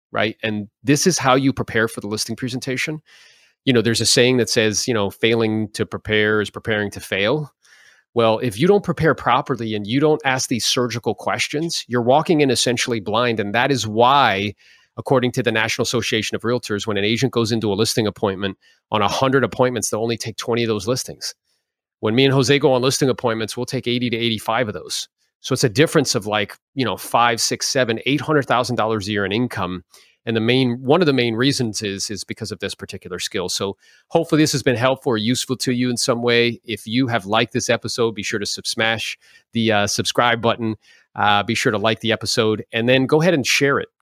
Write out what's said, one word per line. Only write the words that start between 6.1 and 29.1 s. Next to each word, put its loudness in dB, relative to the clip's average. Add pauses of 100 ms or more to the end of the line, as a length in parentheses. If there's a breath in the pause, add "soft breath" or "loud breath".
is -6
preparing -4
to -14
fail." -2 (640 soft breath)
Well, 2
if -4
you 2
don't 4
prepare 2
properly -2
and -4
you 0
don't 2
ask -2
these -2
surgical -2
questions, -4
you're 0
walking 4
in 4
essentially 0
blind. 0
And -4
that 2
is -2
why, 4 (440 soft breath)
according 0
to -4
the 0
National 0
Association -2
of -6
Realtors, -2
when -2
an 0
agent 0
goes 0
into 0
a 0
listing 0
appointment, -4 (320 soft breath)
on 0
a 2
hundred 2
appointments, -2
they'll -4
only -2
take -10
twenty -2
of -2
those -2
listings. -6 (640)
When -2
me 6
and 4
Jose 4
go 4
on 2
listing 2
appointments, -2
we'll -6
take -6
eighty -2
to -4
eighty-five -2
of -6
those. -10 (320)
So -4
it's 0
a 6
difference 2
of, -4
like, -2 (180)
you -2
know, -2
five, 2
six, -2
seven, 0
eight 0
hundred 0
thousand 0
dollars -2
a -2